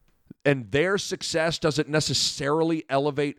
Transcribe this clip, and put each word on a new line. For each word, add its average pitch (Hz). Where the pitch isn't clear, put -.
And 131
their 180
success 160
doesn't 147
necessarily 156
elevate 143